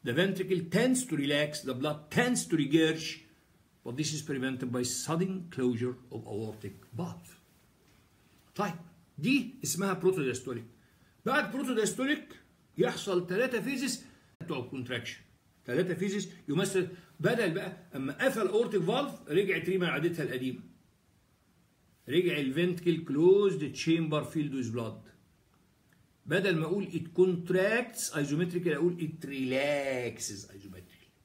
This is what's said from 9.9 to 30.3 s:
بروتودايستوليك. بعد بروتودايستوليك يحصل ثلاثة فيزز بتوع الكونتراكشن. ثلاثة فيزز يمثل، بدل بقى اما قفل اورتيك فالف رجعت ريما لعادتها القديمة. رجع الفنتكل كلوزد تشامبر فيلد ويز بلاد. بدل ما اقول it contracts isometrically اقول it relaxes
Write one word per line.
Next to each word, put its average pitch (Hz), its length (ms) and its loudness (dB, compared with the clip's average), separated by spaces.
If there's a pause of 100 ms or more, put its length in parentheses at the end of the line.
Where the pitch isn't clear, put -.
بروتودايستوليك. 139 720 0 (640)
بعد 277 260 0
بروتودايستوليك 254 840 -2 (420)
يحصل 180 480 0
ثلاثة 233 340 0
فيزز 254 440 -4 (360)
بتوع 143 180 -4
الكونتراكشن. 120 600 -6 (460)
ثلاثة 165 280 0
فيزز 190 340 -2 (200)
يمثل، 185 400 2 (320)
بدل 214 300 2
بقى 190 260 -6 (200)
اما 135 160 -4
قفل 220 340 0
اورتيك 202 360 2
فالف 240 320 0 (140)
رجعت 170 400 2
ريما 185 160 2
لعادتها 165 380 0
القديمة. 127 380 -4 (1500)
رجع 156 300 2
الفنتكل 165 680 0
كلوزد 165 680 6
تشامبر 160 520 2
فيلد 147 300 -2
ويز 123 140 -2
بلاد. 110 440 -6 (1120)
بدل 185 320 2
ما 156 60 0
اقول 185 220 -2
it - 340 -4
contracts 185 920 2
isometrically 170 560 0
اقول 165 320 2
it 147 260 -6
relaxes 131 1200 -2